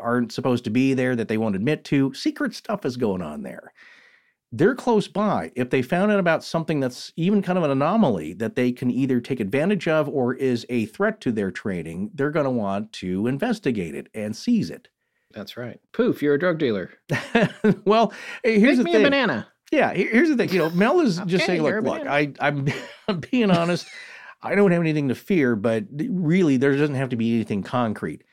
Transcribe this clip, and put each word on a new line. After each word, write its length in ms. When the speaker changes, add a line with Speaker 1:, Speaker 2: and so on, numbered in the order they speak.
Speaker 1:
aren't 320
supposed 320
to 60
be 240
there 200
that 140
they 80
won't 200
admit 280
to. 300
Secret 400
stuff 320
is 100
going 240
on 220
there. 300
They're 240
close 340
by. 460
If 140
they 140
found 280
out 80
about 240
something 380
that's 360
even 260
kind 160
of 60
an 60
anomaly 640
that 200
they 180
can 180
either 300
take 200
advantage 460
of 220
or 260
is 360
a 160
threat 340
to 120
their 180
training, 640
they're 160
gonna 200
want 440
to 320
investigate 680
it 200
and 200
seize 360
it. 180
Speaker 2:
That's 260
right. 200
Poof, 300
you're 120
a 40
drug 200
dealer. 320
Speaker 1:
<laughs> 240
Well, 280
hey, 160
here's 200
Speaker 2:
Make 0
Speaker 1:
the 60
Speaker 2:
me 80
Speaker 1:
thing. 100
Speaker 2:
a 20
banana. 440
Speaker 1:
Yeah, 220
here, 180
here's 200
the 60
thing. 140
You 100
know, 100
Mel 300
is 180
just 160
Speaker 2:
<laughs> 0
Okay, 120
Speaker 1:
saying, 60
Speaker 2:
you're 180
Speaker 1:
"Look, 40
Speaker 2:
a 120
Speaker 1:
look, 60
Speaker 2:
banana. 360
Speaker 1:
I, 80
I'm, 180
<laughs> 200
I'm 120
being 300
honest. 360
I 120
don't 160
have 100
anything 280
to 60
fear, 420
but 420
th-, 120
really, 460
there 180
doesn't 200
have 160
to 60
be 180
anything 280
concrete." 720